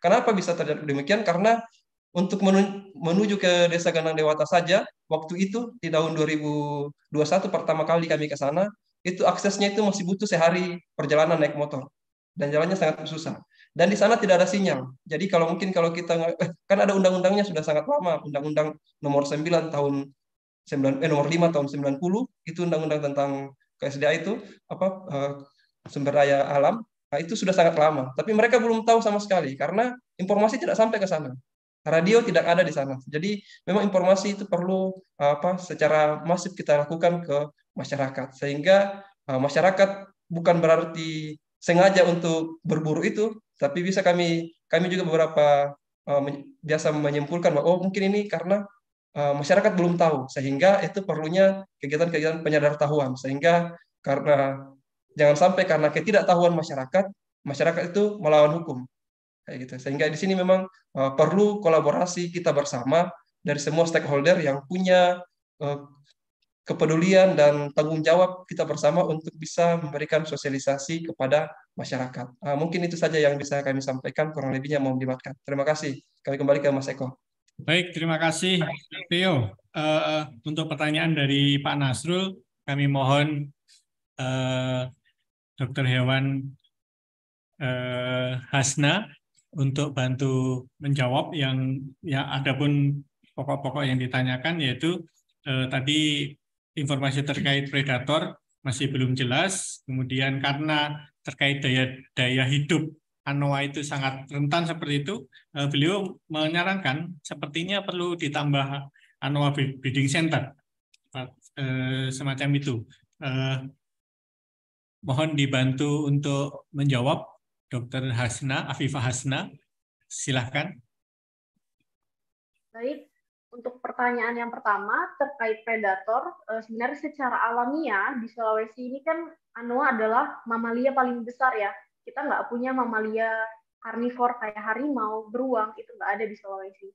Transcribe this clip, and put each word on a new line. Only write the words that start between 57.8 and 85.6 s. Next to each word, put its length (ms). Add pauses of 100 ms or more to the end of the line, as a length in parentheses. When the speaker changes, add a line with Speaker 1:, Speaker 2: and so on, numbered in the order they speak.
Speaker 1:
itu 320
melawan 400
hukum. 240 (560)
Kayak 240
gitu. 160
Sehingga 240
di 160
sini 160
memang, 320 (240)
eh, 240
perlu 400
kolaborasi 720
kita 240
bersama 560 (320)
dari 160
semua 320
stakeholder 480
yang 320
punya, 480 (400)
eh, 240 (880)
kepedulian 640
dan 400
tanggung 300
jawab 420
kita 220
bersama 400
untuk 320
bisa 400
memberikan 480
sosialisasi 800
kepada 400 (240)
masyarakat. 540 (100)
Eh, 220
mungkin 260
itu 80
saja 240
yang 220
bisa 260
kami 160
sampaikan, 480
kurang 240
lebihnya 240
mohon 240
dimaafkan. 400
Terima 240
kasih. 320 (240)
Kami 160
kembali 240
ke 80
Mas 220
Eko. 260 (400)
Speaker 2:
Baik, 380
terima 260
kasih, 400 (480)
Theo. 480 (160)
Eh, 500 (220)
untuk 240
pertanyaan 480
dari 400
Pak 220
Nasrul, 580 (300)
kami 180
mohon, 640 (720)
eh, 720 (640)
Dokter 320